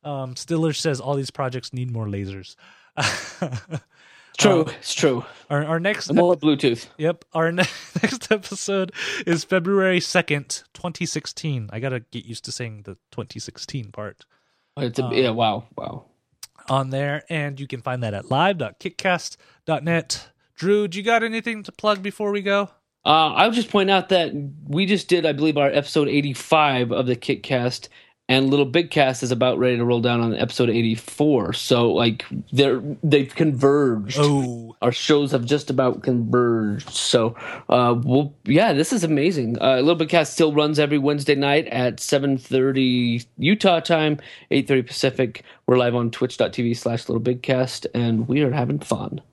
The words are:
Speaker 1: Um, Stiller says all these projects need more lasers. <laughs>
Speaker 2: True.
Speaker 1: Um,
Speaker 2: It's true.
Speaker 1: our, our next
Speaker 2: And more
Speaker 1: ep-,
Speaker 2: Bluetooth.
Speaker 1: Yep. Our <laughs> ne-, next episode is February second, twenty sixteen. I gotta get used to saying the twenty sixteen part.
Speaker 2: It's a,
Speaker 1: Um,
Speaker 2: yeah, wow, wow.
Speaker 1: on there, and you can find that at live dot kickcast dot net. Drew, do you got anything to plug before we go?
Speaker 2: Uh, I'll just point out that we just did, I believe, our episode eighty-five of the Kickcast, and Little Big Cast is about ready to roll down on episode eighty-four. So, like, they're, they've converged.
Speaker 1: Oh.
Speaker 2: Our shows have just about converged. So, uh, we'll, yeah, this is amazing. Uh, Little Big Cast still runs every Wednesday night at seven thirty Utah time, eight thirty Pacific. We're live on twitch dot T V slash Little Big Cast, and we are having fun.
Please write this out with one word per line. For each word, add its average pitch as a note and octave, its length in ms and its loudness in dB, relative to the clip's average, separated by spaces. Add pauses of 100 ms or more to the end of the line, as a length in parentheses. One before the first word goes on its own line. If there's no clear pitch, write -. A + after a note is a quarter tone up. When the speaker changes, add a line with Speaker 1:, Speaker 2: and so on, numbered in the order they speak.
Speaker 1:
Um, C3+ 320 -8
Stiller D#3+ 380 0
says C#3 260 -2
all C#3 140 -2
these C#3 160 -4
projects B2+ 420 -6
need B2+ 180 -6
more A2 160 -4
lasers. G2 480 -6 (420)
<laughs> - 400 -6 (1000)
Speaker 2:
True. F#3 240 0
Speaker 1:
Um, D#3 60 -4 (100)
Speaker 2:
It's - 160 -10
true. B2+ 300 -2 (260)
Speaker 1:
our, D3 140 -2
our E3 160 -4
next G3 280 -4
Speaker 2:
And - 100 2
more F3 140 4
Speaker 1:
ep-, D#3+ 80 -2
Speaker 2:
Bluetooth. C#3 460 0 (100)
Speaker 1:
Yep. D#3+ 280 -4 (100)
Our E3 180 0
<laughs> - 0 -
ne-, F3+ 100 -2 (400)
next A3+ 300 -4
episode G3 600 -4 (340)
is E3+ 180 0
February F#3 560 2
second, - 600 -2 (100)
twenty F3 320 -8
sixteen. C#3+ 680 -6
I A2 80 -8
gotta B2+ 200 -6
get A#2 240 -14
used A2+ 220 -14
to A#2+ 60 -10
saying G#2+ 320 -10
the G2 120 -16 (140)
twenty - 280 -12
sixteen - 540 -12
part. - 320 -12 (540)
Speaker 2:
It's B2 200 -4
a, B2+ 60 -2
Speaker 1:
Um, B2 80 -4
Speaker 2:
yeah, B2+ 180 2
wow, A2+ 340 -2 (120)
wow. - 280 -12 (680)
Speaker 1:
on C3 200 0
there, C#3+ 380 -4
and D3 320 -6
you C#3 60 -10
can B2+ 160 -10
find B2+ 200 -4
that G#2+ 120 -4
at - 160 -8
live F3 280 2
dot A2 220 -8
kickcast - 560 -4 (300)
dot D3 180 -2
net. - 460 -4 (260)
Drew, G#3 320 2
do E3+ 100 -8
you G3 60 -8
got A#3 180 2
anything A3+ 420 -4
to - 80 -16
plug G#3 300 0
before G3+ 280 -4
we G#3 100 -2
go? G3+ 300 0 (340)
Speaker 2:
Uh, D#3 300 4
I'll G#3 160 6
just A3+ 200 -2
point G3 200 2
out F#3+ 200 2
that F3 220 2 (340)
we D3+ 200 0
just F#3+ 220 0
did, E3+ 180 2
I D3+ 60 2
believe, D3 260 2
our C#3+ 100 4
episode C#3+ 400 2
eighty-five C#3 840 2
of B2+ 140 0
the B2 100 0
Kickcast, B2 720 -2 (400)
and C3+ 220 4
Little C#3+ 160 4
Big E3 240 0
Cast C3 320 2
is B2 100 0
about B2 260 2
ready B2 200 2
to A#2+ 80 0
roll A#2+ 160 2
down A#2+ 180 2
on A#2 160 0
episode A#2+ 320 0
eighty-four. A#2 840 0
So, A#2+ 380 2
like, A2+ 340 0 (260)
they're, C3 300 4 (200)
they've D3 320 2
converged. C3+ 880 2
Speaker 1:
Oh. B2 600 0
Speaker 2:
Our A#2+ 100 2
shows C#3+ 400 2
have A#2+ 140 0
just C#3+ 240 -2
about B2+ 320 0
converged. A#2 880 0
So, A#2 460 0 (340)
uh, A#2+ 240 4 (100)
we'll, C#3+ 300 2 (100)
yeah, E3+ 300 4
this D#3 180 0
is A3 100 0
amazing. D3 600 0
Uh, C3 140 4
Little D3 180 4
Big D#3 160 -2
Cast E3 240 2
still D#3 180 4
runs D3+ 260 2
every D3 200 2
Wednesday C#3+ 360 2
night C#3+ 340 2
at B2+ 320 -2
seven C#3 360 0
thirty B2+ 840 2 (160)
Utah F#3 420 4
time, D#3 380 2 (320)
eight C3+ 180 0
thirty C3 140 2
Pacific. B2 600 -2 (240)
We're B2+ 120 4
live A#2+ 160 2
on A#2+ 160 0
twitch B2 260 -4
dot A2 160 0
T - 100 -6
V A#2 120 0
slash A#2 340 -4
Little A#2+ 120 -2
Big B2 200 -2
Cast, B2+ 540 -2
and A#2 340 0
we C#3+ 140 2
are C3 100 0
having C#3+ 260 -2
fun. - 440 -4 (100)